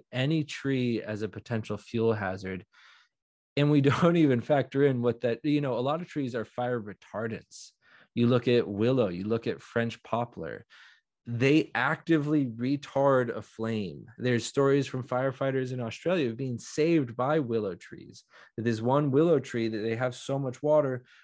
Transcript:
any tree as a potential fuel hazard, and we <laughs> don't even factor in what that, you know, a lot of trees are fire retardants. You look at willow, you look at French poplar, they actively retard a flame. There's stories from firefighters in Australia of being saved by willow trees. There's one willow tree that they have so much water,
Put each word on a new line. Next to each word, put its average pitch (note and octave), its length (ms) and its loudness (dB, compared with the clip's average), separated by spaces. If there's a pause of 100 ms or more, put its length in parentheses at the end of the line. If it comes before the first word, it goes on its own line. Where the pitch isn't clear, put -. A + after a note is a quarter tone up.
(120)
any C#3+ 320 0
tree B2+ 580 -2
as G#2+ 220 -6
a G#2+ 40 -4
potential G#2+ 500 -6
fuel A2+ 360 0
hazard, F#2+ 520 -6 (920)
and D3 140 4
we D3 100 6
<laughs> - 0 -
don't E3+ 360 4
even C3 240 4
factor C#3 440 2
in B2+ 160 2
what A#2+ 200 0
that, A#2 220 0
you D3 180 2
know, B2+ 160 -2
a A#2+ 40 -2
lot D3 200 -2
of E3+ 60 -12
trees C3 280 -6
are A2 100 -4
fire B2 360 -4
retardants. G#2 920 -10 (440)
You A#2+ 120 4
look B2 200 2
at A#2+ 200 4
willow, A2 420 2
you F2+ 140 -6
look A2+ 240 -2
at F#2+ 140 -6
French A2+ 420 -4
poplar, A#2 600 -6 (600)
they C3 480 2
actively D3 720 0
retard C3 880 0
a G#2 60 -8
flame. G#2 640 -6 (120)
There's A#2 280 0
stories C#3 400 2
from C3 220 -8
firefighters C3 640 -2
in B2 80 -6
Australia C#3 500 -2
of A2+ 80 -6
being B2+ 220 -6
saved D3+ 560 0
by C#3 240 0
willow A2+ 360 -2
trees. - 500 -20 (320)
There's A2 240 0
one C#3 280 2
willow D3+ 300 4
tree A2+ 300 -4
that A2 80 -6
they A2 180 -2
have B2+ 200 -2
so - 220 -6
much C3+ 240 -6
water, D3 440 2 (180)